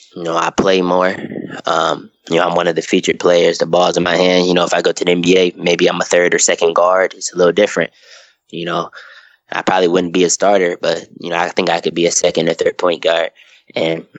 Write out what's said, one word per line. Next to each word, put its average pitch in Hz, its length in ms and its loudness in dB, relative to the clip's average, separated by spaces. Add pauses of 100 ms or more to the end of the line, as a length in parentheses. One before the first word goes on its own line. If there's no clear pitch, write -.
(160)
You 87 80 -10
know, 82 120 -4
I 82 160 -2
play 95 320 2
more. 92 320 0 (500)
Um, 80 460 -2 (180)
you 82 60 -2
know, 87 120 2
I'm 85 80 -2
one 87 120 0
of 82 80 0
the 82 80 -2
featured 87 360 0
players. 85 380 2
The 85 80 0
ball's 87 320 2
in 87 60 0
my 87 120 0
hand. 90 300 2
You 90 80 2
know, 87 100 2
if 82 80 -2
I 87 120 0
go 87 80 2
to - 140 -6
the 90 60 2
N 87 100 0
B 87 160 4
A, 90 200 2
maybe 87 300 0
I'm 87 120 0
a 87 60 -12
third 87 300 2
or 87 40 0
second 85 340 0
guard. 90 420 2
It's - 180 -12
a - 20 -16
little 87 160 4
different, 87 400 0 (580)
you 85 160 -10
know. 85 260 -6 (600)
I 90 80 -6
probably 92 260 0
wouldn't 87 260 0
be 90 100 2
a 82 60 2
starter, 92 520 2
but, 82 260 -4 (120)
you 87 100 -10
know, 85 80 -4
I 87 120 -2
think 87 200 -2
I 85 100 0
could 82 160 -4
be 85 100 2
a 85 60 2
second 85 380 0
or 82 40 0
third 85 240 -2
point 85 240 -2
guard. 82 300 0 (440)
And 82 300 -4 (140)